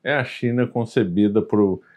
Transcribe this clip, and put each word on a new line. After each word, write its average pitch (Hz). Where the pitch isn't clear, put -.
é 139
a 131
China 120
concebida 104
por 101